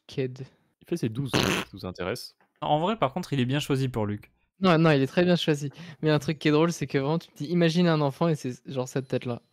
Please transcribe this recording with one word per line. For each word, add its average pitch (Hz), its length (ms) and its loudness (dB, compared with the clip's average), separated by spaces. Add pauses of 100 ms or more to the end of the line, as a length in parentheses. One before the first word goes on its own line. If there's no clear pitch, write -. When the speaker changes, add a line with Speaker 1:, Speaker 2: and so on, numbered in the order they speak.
Speaker 1:
Kid. 131 400 -8 (340)
Speaker 2:
Il - 60 -20
fait 170 100 -4
ses 127 120 -4
douze 120 260 -6
ans, - 20 4
si 110 140 2
ça - 220 -4
vous 101 120 -14
intéresse. 92 500 -8 (260)
Speaker 3:
En 151 180 0
vrai, 202 180 -2
par 131 160 0
contre, 180 200 -6
il 139 60 0
est 123 60 2
bien 135 140 0
choisi 135 280 -2
pour 113 200 -2
Luke. 104 240 -8 (300)
Speaker 1:
Non, 175 180 6
non, 165 100 6
il 139 140 4
est 131 40 0
très 180 160 2
bien 180 120 4
choisi. 147 340 -2 (320)
Mais 156 80 2
un 151 80 4
truc 156 220 -2
qui - 80 0
est 151 40 6
drôle, 160 200 4
c'est 147 160 -6
que 147 100 -2
vraiment, 147 220 0
tu - 80 -12
te - 100 -20
dis, 147 80 -8
imagine 170 420 2
un 156 140 2
enfant 143 260 0
et 160 80 2
c'est 127 320 -10
genre 127 200 -4
cette 131 200 -6
tête-là. 120 460 -4